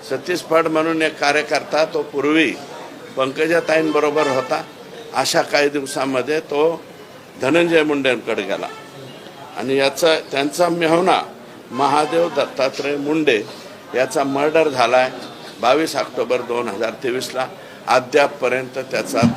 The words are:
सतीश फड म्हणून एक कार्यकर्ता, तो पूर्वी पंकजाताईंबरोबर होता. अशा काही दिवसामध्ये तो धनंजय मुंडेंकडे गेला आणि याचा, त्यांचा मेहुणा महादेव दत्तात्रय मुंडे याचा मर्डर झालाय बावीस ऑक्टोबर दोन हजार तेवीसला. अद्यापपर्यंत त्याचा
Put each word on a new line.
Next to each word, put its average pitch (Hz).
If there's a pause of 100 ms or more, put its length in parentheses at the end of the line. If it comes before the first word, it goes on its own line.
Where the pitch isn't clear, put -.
(140)
सतीश 151 (100)
फड 160
म्हणून 160
एक 151
कार्यकर्ता, 147
तो 156
पूर्वी 147 (640)
पंकजाताईंबरोबर 151
होता. 135 (500)
अशा 135
काही 147
दिवसामध्ये 135
तो 156 (600)
धनंजय 165
मुंडेंकडे 123
गेला 95 (920)
आणि 135
याचा, 139 (160)
त्यांचा 147
मेहुणा 165 (500)
महादेव 151
दत्तात्रय 135
मुंडे 143 (520)
याचा 139
मर्डर 151
झालाय 127 (500)
बावीस 147
ऑक्टोबर 123
दोन 120
हजार 110 (140)
तेवीसला. 127 (400)
अद्यापपर्यंत 127
त्याचा 120 (160)